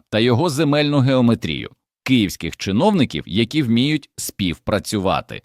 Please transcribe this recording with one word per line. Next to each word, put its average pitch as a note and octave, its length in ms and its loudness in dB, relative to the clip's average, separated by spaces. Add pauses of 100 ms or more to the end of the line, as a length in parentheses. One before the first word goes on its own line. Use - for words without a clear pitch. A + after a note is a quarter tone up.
(100)
та G#2+ 80 0
його B2 320 2
земельну D3 480 0
геометрію, A#2 720 2 (320)
київських G2 540 0
чиновників, A#2+ 680 0
які A#2 360 -2
вміють C3 540 0
співпрацювати, F2+ 1300 -4